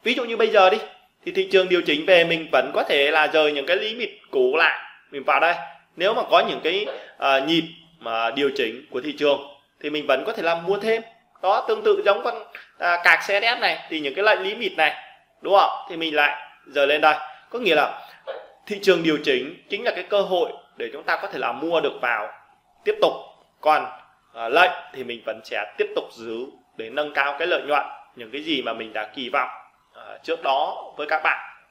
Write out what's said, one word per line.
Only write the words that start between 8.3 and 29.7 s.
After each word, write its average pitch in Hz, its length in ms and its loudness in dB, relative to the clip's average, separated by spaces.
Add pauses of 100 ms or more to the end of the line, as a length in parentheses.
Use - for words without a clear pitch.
điều 139 260 0
chỉnh 120 340 -4
của 127 100 -6
thị 147 180 -8
trường 143 220 2 (400)
thì 147 100 -6
mình 147 160 -6
vẫn 135 200 2
có 220 60 -4
thể 214 100 -8
làm 170 240 -2
mua 196 100 0
thêm. 226 260 -2 (400)
Đó, 202 260 2
tương 214 160 -2
tự 202 200 4
giống 214 200 4
con, 233 100 -2 (440)
à, 175 260 0
cạc 165 140 6
C - 60 -6
S 202 180 0
S 240 180 0
này, 175 180 0 (100)
thì 160 120 -4
những 139 140 -4
cái 196 100 -2
lệnh 190 180 4
limit 214 340 -4
này, 151 180 2 (460)
đúng 180 140 2
không? 175 160 6 (180)
Thì 170 80 -10
mình 165 180 -4
lại 147 380 0 (140)
rời 139 200 2
lên 151 140 2
đây. 156 140 6 (360)
Có 233 80 -10
nghĩa 196 160 2
là 135 260 2 (680)
thị 202 160 -8
trường 175 200 4
điều 156 220 2
chỉnh 135 440 -2
chính 214 160 -6
là 226 60 2
cái 180 140 -8
cơ 202 160 0
hội 180 320 0 (240)
để 117 160 -8
chúng 147 100 -14
ta 165 140 -2
có 196 120 -8
thể 156 100 -10
là 120 140 -4
mua 160 280 0
được 143 120 -2 (100)
vào 113 260 -2 (560)
tiếp 214 180 0
tục. 160 100 2 (480)
Còn, 147 260 4 (480)
à, 117 140 -6
lệnh 175 220 6 (220)
thì 131 120 -12
mình 117 220 -10
vẫn 113 180 -6
sẽ 107 200 -6 (140)
tiếp 208 160 0
tục 151 180 -2
giữ 117 340 -10 (300)
để 113 140 -12
nâng 147 240 -4
cao 139 240 -6
cái 170 100 -4
lợi 160 140 0
nhuận, 143 200 0 (340)
những 117 140 -18
cái 143 120 -12
gì 151 200 -4
mà 117 100 -6
mình 110 200 -10
đã 107 220 -8
kỳ 127 140 -10
vọng, 131 200 -2 (460)